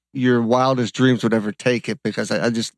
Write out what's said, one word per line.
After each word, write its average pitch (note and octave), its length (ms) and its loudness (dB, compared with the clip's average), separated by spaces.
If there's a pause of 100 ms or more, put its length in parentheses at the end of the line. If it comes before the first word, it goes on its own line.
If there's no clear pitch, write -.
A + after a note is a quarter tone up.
(140)
your B2 280 2
wildest B2 540 0
dreams B2+ 280 4
would A2+ 100 2
ever G#2+ 180 -2
take A#2+ 360 -2
it, G#2+ 160 -6
because G#2+ 280 -4
I, G#2+ 160 -2
I - 20 2
just A2+ 280 -4